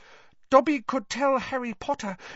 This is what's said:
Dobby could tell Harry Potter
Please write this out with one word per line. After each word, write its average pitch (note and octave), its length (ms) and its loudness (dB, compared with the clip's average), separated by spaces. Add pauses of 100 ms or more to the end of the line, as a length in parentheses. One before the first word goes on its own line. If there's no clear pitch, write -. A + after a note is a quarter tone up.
(500)
Dobby C4+ 320 4
could B3+ 300 -4
tell C4+ 260 0
Harry B3 380 -6
Potter G#3 420 -4 (180)